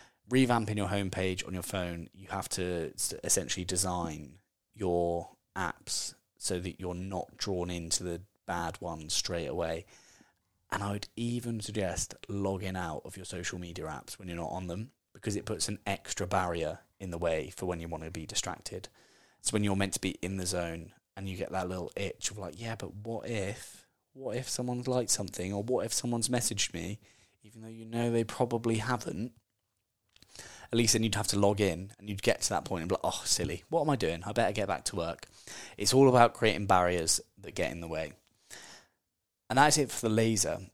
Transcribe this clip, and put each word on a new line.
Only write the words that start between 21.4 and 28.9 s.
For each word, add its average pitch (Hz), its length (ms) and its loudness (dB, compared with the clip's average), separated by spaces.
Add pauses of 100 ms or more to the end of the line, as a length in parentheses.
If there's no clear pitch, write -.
that 92 180 -2
little 92 260 -4
itch - 360 -4
of, 104 80 -12
like, 90 200 -10
"Yeah, 113 160 -6
but 95 200 -10
what 110 340 -6
if, 104 560 -6 (280)
what 131 220 -6
if 127 140 -4
someone's 123 380 -2
liked 127 240 2
something, 98 420 -2
or 101 80 -2
what 113 240 0
if 113 80 -4
someone's 120 360 0
messaged 113 440 0
me," 90 260 -6 (440)
even 110 180 -20
though 110 60 -14
you 113 180 -14
know 117 240 0
they 117 140 4
probably 117 540 2
haven't. 117 560 -2 (1400)